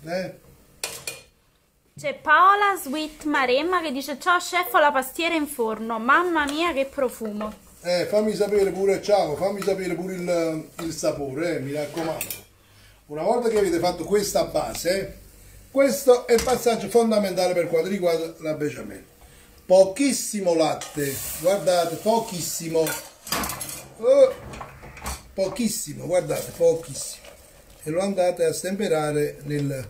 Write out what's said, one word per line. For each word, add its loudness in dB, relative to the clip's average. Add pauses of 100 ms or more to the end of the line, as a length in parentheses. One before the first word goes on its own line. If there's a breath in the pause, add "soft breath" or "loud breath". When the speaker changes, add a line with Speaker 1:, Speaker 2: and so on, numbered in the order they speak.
Speaker 1:
Eh? -6 (1700)
Speaker 2:
C'è -6
Paola 6
Sweet -6
Maremma 2
che -4
dice: -6
"Ciao 2
chef, -2
ho 6
la 6
pastiera -2
in 0
forno. -4
Mamma 2
mia, -2
che 0
profumo." -6 (280)
Speaker 1:
Eh, 0
fammi 2
sapere 2
pure, 0
ciao, 2
fammi -2
sapere -2
pure -6
il, -2 (160)
il -6
sapore, -2
eh, -4
mi -6
raccomando. -6 (580 soft breath)
Una -6
volta 2
che 2
avete 2
fatto 0
questa 2
base, -4 (500 soft breath)
questo 4
è 4
il 4
passaggio 0
fondamentale 2
per 2
quanto 0
riguarda 0
la -4
bechamel. -6 (600 soft breath)
Pochissimo 2
latte, -2 (280)
guardate, 2
pochissimo. -2 (1160)
Oh, 6 (1000)
pochissimo, -4
guardate, -2
pochissimo. 0 (640)
E -8
lo 0
andate 2
a 2
stemperare 0
nel -4